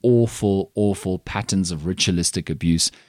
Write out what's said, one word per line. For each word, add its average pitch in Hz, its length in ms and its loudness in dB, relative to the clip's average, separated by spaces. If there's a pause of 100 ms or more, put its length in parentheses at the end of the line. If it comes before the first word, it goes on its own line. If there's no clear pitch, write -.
awful, 110 720 2
awful 95 440 0
patterns 95 520 -2
of 78 140 -6
ritualistic 90 640 -2
abuse 82 420 0 (180)